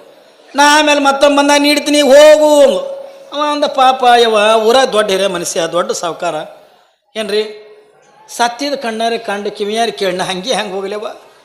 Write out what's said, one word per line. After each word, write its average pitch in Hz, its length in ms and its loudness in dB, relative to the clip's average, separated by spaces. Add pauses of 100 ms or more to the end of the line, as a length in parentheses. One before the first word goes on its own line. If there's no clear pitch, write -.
(540)
ನಾ 294 240 4
ಆಮೇಲೆ 294 220 2
ಮತ್ತೊಮ್ಮೆ 277 380 2
ಬಂದಾಗ 285 220 2
ನೀಡ್ತೀನಿ 294 400 0
ಹೋಗು." 294 760 6 (540)
ಅವ 294 100 -6 (100)
ಅಂದ, 294 120 -4
"ಪಾಪ 262 400 0 (120)
ಯವ್ವ, 220 460 2
ಊರಾಗ 247 260 2
ದೊಡ್ಡ 208 220 -2
ಹಿರಿಯ 190 160 -2
ಮನುಷ್ಯ, 175 460 -4
ದೊಡ್ಡ 196 200 -2
ಸಾವ್ಕಾರ 165 420 -8 (840)
ಏನ್ರಿ, 214 420 -6 (680)
ಸತ್ತಿದ 247 460 -4
ಕಣ್ಣಾರೆ 226 440 -6
ಕಂಡು 208 320 -8
ಕಿವಿಯಾರಿ 214 420 -4
ಕೇಳ್, 185 260 -4
ನಾ 180 60 -4
ಹಂಗೆ 185 300 -6
ಹೆಂಗೆ 196 180 -4
ಹೋಗ್ಲೇವ? 202 360 -8 (360)